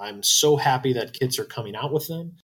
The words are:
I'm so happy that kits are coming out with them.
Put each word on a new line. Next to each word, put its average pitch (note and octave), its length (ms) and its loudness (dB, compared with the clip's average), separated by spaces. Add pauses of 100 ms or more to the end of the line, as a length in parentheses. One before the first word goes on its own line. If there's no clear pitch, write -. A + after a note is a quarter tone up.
I'm G2+ 220 -10
so D3+ 340 4
happy C3 380 2
that A2+ 180 -2
kits B2+ 260 -2
are G#2+ 60 -4
coming G#2+ 320 -8
out C3+ 160 -4
with D3 140 0
them. E3+ 300 -8 (220)